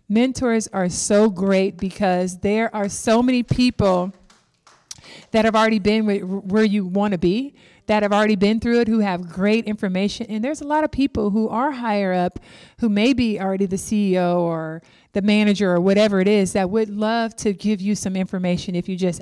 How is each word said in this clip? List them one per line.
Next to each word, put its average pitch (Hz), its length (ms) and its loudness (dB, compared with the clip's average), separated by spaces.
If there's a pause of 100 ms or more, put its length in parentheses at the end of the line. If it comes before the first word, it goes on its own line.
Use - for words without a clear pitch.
Mentors 233 600 0
are 185 200 -2
so 208 420 2
great 190 460 0
because 185 640 -2
there 214 360 -2
are 208 140 -4
so 233 340 0
many 247 220 0
people 196 680 0 (1160)
that 220 140 2
have 220 100 2
already 220 240 4
been 208 260 2
wh-, 196 460 -4
where 220 140 4
you 208 200 0
wanna 196 320 0
be, 202 380 0 (320)
that 214 160 2
have 202 100 0
already 214 220 4
been 208 240 2
through 240 220 2
it, 233 80 0
who 220 100 2
have 180 300 -2
great 202 380 0
information. 202 600 -4
And 214 160 -6
there's 294 160 -6
a 294 60 -12
lot 302 160 0
of 302 80 -2
people 233 400 -2
who 220 180 0
are 254 220 -2
higher 208 420 -2
up, 180 280 -2 (400)
who 233 80 0
may 214 240 2
be 233 260 0
already 190 280 -2
the 185 120 -4
C 202 360 0
E 185 40 2
O 175 220 2
or 165 420 -4 (300)
the 196 100 -2
manager 208 480 4
or 175 100 4
whatever 196 400 4
it 190 80 2
is, 196 260 2
that 190 160 0
would 220 200 0
love 220 460 -2
to 208 160 -2
give 202 280 -2
you 202 140 -2
some 190 220 -4
information 185 580 -2
if 175 140 -4
you 190 80 -4
just 175 260 -2